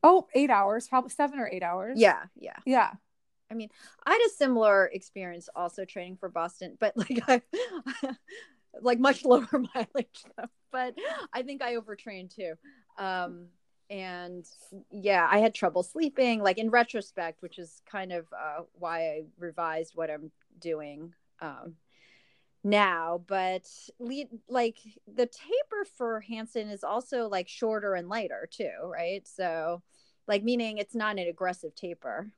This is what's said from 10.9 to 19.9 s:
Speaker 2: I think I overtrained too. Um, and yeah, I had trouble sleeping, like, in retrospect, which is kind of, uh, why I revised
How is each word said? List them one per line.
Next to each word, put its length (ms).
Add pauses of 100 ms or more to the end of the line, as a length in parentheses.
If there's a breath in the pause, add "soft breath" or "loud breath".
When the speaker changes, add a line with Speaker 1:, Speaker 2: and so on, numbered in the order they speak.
Speaker 2:
I 80
think 180
I 160
overtrained 540
too. 240 (420 soft breath)
Um, 520 (420)
and 560 (440)
yeah, 400
I 100
had 140
trouble 280
sleeping, 600
like, 140
in 140
retrospect, 720
which 160
is 260
kind 260
of, 220
uh, 300 (100)
why 360
I 140 (160)
revised 560